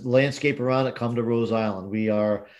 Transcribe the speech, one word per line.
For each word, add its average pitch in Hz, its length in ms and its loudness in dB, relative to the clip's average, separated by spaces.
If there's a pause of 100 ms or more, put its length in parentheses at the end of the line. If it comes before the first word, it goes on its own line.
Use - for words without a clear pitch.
landscape 135 540 2
around 131 280 0
it, 123 80 -6
come 120 200 -4
to 117 80 0
Rose 117 300 0
Island. 101 360 -2
We 110 200 0
are 104 380 0 (120)